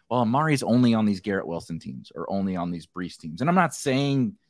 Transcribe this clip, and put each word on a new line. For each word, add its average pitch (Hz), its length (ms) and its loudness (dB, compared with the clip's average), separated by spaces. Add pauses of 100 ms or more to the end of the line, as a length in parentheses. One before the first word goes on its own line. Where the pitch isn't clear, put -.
well, 123 100 2
Amari's 135 420 2
only 120 320 4
on 110 120 2
these 98 160 0
Garrett 98 260 -2
Wilson 82 320 -6
teams - 340 -14
or - 160 -8
only 95 280 -2
on 87 120 -2
these 85 160 -8
Brees 90 320 -10
teams. 82 220 -12
And 139 100 -2
I'm 175 60 0
not 170 180 2
saying 139 600 0 (140)